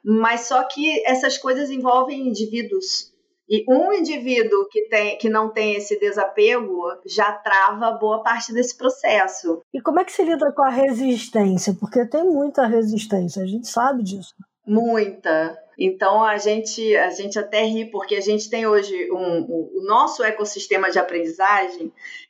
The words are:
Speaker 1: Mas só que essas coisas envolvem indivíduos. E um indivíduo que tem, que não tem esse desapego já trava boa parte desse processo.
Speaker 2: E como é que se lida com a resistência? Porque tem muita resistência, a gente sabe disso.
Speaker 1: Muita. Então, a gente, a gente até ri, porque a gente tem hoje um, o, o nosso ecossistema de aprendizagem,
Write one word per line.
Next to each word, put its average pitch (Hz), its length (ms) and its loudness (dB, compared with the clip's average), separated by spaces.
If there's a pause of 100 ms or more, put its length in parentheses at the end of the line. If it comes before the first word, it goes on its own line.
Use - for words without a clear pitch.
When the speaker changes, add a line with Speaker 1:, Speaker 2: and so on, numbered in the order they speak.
Speaker 1:
Mas 226 380 2
só 254 220 2
que 294 420 -2
essas 262 320 0
coisas 262 320 -2
envolvem 254 580 0
indivíduos. 208 840 -4 (340)
E 220 240 0
um 339 200 4
indivíduo 240 760 0
que 214 200 -2
tem, 208 300 0
que 226 100 -2
não 220 240 0
tem 214 240 0
esse 208 240 -4
desapego 208 840 0 (240)
já 208 240 0
trava 208 640 0
boa 214 280 0
parte 226 320 -2
desse 247 240 -2
processo. 254 840 0 (100)
Speaker 2:
E 269 80 -8
como 330 200 0
é 370 40 2
que 370 60 -16
se 381 140 0
lida 302 280 0
com 277 120 2
a 269 40 4
resistência? 233 1120 0
Porque 240 260 0
tem 294 200 0
muita 285 420 2
resistência, 214 800 0
a - 20 -6
gente 226 220 -6
sabe 247 340 0
disso. 190 320 -10 (320)
Speaker 1:
Muita. 196 920 0 (220)
Então, 190 460 2
a 208 140 2
gente, 214 580 0
a 175 140 2
gente 202 280 -6
até 208 260 0
ri, 220 200 -2
porque 202 320 -4
a 196 40 -2
gente 208 300 -2
tem 226 160 -2
hoje 196 460 0
um, 180 300 -2
o, 165 380 -6
o 185 60 -8
nosso 233 380 2
ecossistema 208 640 -2
de 180 80 0
aprendizagem, 180 960 0 (380)